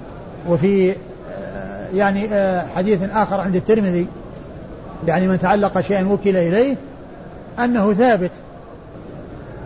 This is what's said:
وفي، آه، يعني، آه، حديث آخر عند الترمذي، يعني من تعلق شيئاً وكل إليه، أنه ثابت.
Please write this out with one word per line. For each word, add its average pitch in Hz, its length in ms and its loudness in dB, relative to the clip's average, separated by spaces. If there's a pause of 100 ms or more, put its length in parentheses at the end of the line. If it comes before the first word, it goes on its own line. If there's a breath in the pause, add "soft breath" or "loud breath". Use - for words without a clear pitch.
(480)
وفي، 185 420 4
آه، 196 40 0 (1000)
يعني، 202 380 2
آه، 190 340 2
حديث 190 360 2 (100)
آخر 202 280 2
عند 185 160 0
الترمذي، 185 500 2 (1000)
يعني 180 220 4
من 185 100 4
تعلق 190 420 4
شيئاً 190 280 2
وكل 196 280 2
إليه، 202 400 4 (800)
أنه 233 340 2
ثابت. 202 380 4 (1400)